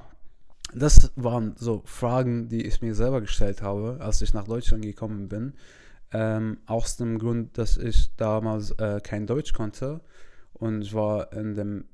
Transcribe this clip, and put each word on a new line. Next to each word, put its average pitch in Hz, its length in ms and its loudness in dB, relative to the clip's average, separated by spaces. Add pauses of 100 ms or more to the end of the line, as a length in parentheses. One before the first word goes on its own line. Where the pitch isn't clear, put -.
(720)
Das 143 420 12
waren 120 420 -6
so 117 280 -6
Fragen, 120 600 -4
die 113 180 -6
ich - 160 0
mir 113 140 -6
selber 123 260 0
gestellt 101 400 0
habe, 104 380 -8
als 107 220 -2
ich 107 120 2
nach 104 120 -4
Deutschland 110 380 2
gekommen 104 440 -10
bin. 110 260 -10 (600)
Ähm, 110 520 -4
aus 113 320 -4
dem 113 220 -6
Grund, 117 380 -6
dass 113 200 2
ich - 380 4
damals, 110 640 -4
äh, 104 240 -4
kein 107 240 -8
Deutsch 131 260 -4
konnte 131 480 -4 (520)
und 110 280 -6
ich 101 120 -12
war 107 400 -4
in 107 220 -8
dem, 104 380 -8